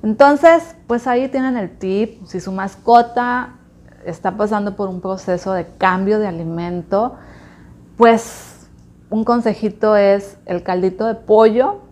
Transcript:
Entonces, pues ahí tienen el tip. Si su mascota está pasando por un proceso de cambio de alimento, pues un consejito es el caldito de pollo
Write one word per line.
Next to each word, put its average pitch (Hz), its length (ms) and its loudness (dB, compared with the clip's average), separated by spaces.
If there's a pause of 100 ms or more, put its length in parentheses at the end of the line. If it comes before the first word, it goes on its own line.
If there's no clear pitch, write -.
Entonces, 285 720 4 (120)
pues 233 200 -4
ahí 254 200 0
tienen 262 300 -4
el 185 200 -8
tip. 196 480 -4
Si 185 140 -10
su 190 120 -10
mascota 240 1040 0 (500)
está 180 300 -6
pasando 208 400 -2
por 202 140 -4
un 180 100 -10
proceso 185 540 -6
de 175 140 -4 (100)
cambio 190 420 0
de 214 80 -2
alimento, 175 880 -4 (840)
pues - 720 0 (420)
un 220 140 -4
consejito 214 720 0
es 202 500 2
el 175 180 -6
caldito 185 420 -2
de 226 100 -2
pollo 226 680 2 (100)